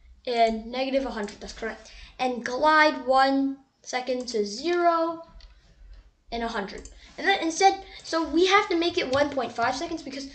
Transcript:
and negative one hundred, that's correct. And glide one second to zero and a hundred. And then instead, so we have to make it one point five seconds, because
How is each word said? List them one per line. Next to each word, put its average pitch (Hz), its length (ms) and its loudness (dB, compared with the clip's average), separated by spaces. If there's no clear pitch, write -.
and 226 400 2
negative 262 380 -2
one 214 100 -8
hundred, 202 260 -8
that's 220 140 -12
correct. - 360 -10
And 247 260 -4
glide 285 640 4
one 269 500 4
second 247 480 -6
to 208 160 0
zero 330 800 0
and 233 140 -6
a 226 40 -4
hundred. 202 400 -8
And 294 80 -2
then 392 160 2
instead, 381 420 2
so 330 220 -2
we 339 200 4
have 403 220 4
to 349 80 0
make 339 200 0
it 262 160 -2
one 285 180 2
point 247 220 -4
five 247 220 -2
seconds, 330 280 -8
because 277 320 -12